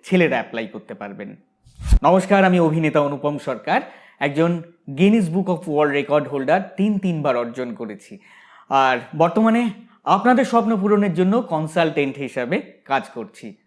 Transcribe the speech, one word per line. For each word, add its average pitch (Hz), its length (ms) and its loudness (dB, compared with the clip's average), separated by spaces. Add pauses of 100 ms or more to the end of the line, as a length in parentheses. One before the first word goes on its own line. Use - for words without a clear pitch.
ছেলেরা 160 320 2
অ্যাপ্লাই 113 300 -6
করতে 104 280 -16
পারবেন। 101 420 -14 (640)
নমস্কার, 190 420 4
আমি 180 160 4
অভিনেতা 156 400 2
অনুপম 143 380 -4
সরকার, 147 420 -4 (400)
একজন 160 420 0 (340)
Guinness 202 380 4
Book 190 140 -2
of 170 120 -2 (140)
World 147 200 2
Record 143 380 0
holder, 143 280 0 (160)
তিন 202 220 0
তিনবার 151 380 0
অর্জন 120 380 -6
করেছি, 104 440 -14 (500)
আর 131 300 2 (180)
বর্তমানে 220 540 2 (340)
আপনাদের 226 400 4
স্বপ্ন 226 360 0
পূরণের 202 340 2
জন্য 185 280 2
কনসালটেন্ট 156 760 -2
হিসাবে 135 440 -6 (220)
কাজ 135 240 -4
করছি। 107 460 -14 (120)